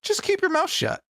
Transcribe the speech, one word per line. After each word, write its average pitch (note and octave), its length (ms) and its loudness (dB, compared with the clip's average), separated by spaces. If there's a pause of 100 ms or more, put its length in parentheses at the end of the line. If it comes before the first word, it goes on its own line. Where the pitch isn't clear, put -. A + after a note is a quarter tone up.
Just - 200 -2
keep G4 200 0
your F#4 80 2
mouth D#4+ 200 2
shut. - 300 -2 (100)